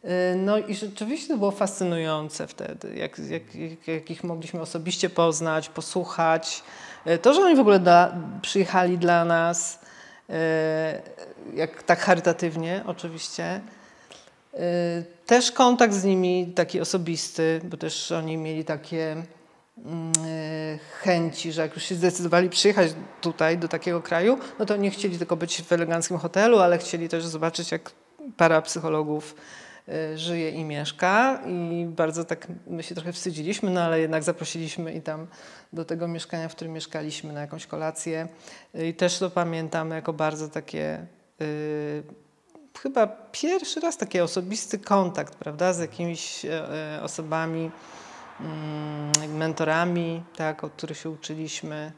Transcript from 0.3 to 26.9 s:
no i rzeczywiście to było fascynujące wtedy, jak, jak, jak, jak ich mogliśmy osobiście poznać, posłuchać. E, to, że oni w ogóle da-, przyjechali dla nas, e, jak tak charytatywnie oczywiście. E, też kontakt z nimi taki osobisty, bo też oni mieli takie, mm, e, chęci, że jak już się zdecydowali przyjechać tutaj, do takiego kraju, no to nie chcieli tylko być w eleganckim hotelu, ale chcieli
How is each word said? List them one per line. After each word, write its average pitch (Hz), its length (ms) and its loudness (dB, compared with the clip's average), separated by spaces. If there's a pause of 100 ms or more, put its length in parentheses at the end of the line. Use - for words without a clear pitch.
no 196 220 2
i 208 180 -2
rzeczywiście 214 520 -6
to 302 100 0
było 202 140 2
fascynujące 165 960 -2
wtedy, - 480 -10
jak, - 240 -6
jak, 156 360 -8
jak, 165 320 -10
jak 160 240 -6
ich 160 120 -8
mogliśmy 165 380 -8
osobiście 170 480 -4
poznać, 160 600 2
posłuchać. - 960 -2 (420)
E, 165 120 4
to, 240 160 8
że 370 80 6
oni 349 140 8
w 269 40 8
ogóle 208 200 8
da-, 175 340 8 (280)
przyjechali 180 560 2
dla 170 280 6
nas, 170 540 2 (500)
e, 160 720 0 (540)
jak 156 280 -4
tak 175 160 4
charytatywnie 170 880 2
oczywiście. 170 560 -8 (1080)
E, - 60 -10 (680)
też 247 260 6
kontakt 247 420 6
z 190 100 0
nimi 180 520 2
taki 175 260 0
osobisty, 160 840 0
bo 170 140 -10
też 160 340 -6
oni 160 260 -4
mieli 156 280 -4
takie, 160 460 -4 (760)
mm, 165 260 -4 (140)
e, 156 540 -6 (220)
chęci, 170 500 2
że 160 100 -2
jak 156 140 -4
już 160 80 -8
się 185 120 -4
zdecydowali 175 540 4
przyjechać 190 420 6 (300)
tutaj, 165 360 2
do 165 100 -2
takiego 170 340 -2
kraju, 190 360 2 (220)
no 214 60 0
to 208 120 2
nie 202 140 2
chcieli 190 260 -2
tylko 170 180 0
być 170 260 -4
w - 100 -2
eleganckim 170 460 2
hotelu, 196 420 6
ale 175 180 8
chcieli 170 320 -4